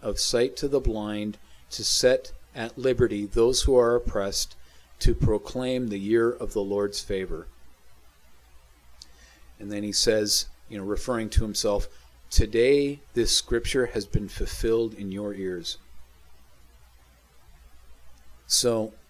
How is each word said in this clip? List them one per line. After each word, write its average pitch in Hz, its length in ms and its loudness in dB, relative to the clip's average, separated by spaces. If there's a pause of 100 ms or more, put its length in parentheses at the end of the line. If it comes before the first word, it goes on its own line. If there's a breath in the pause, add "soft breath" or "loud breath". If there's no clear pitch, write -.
of 104 180 -4
sight 135 380 2
to 143 100 -2
the 139 120 2
blind, 107 580 -2 (320 soft breath)
to - 120 -8
set - 500 2 (220)
at 117 220 -8
liberty 120 480 2
those 117 380 4
who 139 120 4
are 120 220 6
oppressed, 101 580 -2 (440 soft breath)
to - 160 4
proclaim 127 760 0
the 101 100 -4
year 113 320 4
of 120 220 -6
the 104 100 0
Lord's 101 380 -2
favor." 92 460 -6 (2250 loud breath)
And 101 100 -12
then 104 140 -6
he 104 80 -6
says, 107 540 2 (220)
you 113 80 -12
know, 98 80 -10
referring 110 460 -4
to - 120 4
himself, 104 460 0 (400 soft breath)
"Today 139 720 4 (160)
this 113 200 2
scripture 120 520 0
has 110 180 -6
been 104 240 -2
fulfilled 113 640 -2
in 101 180 -10
your 101 200 -6
ears." 92 460 -8 (2750)
So, 113 440 0 (180)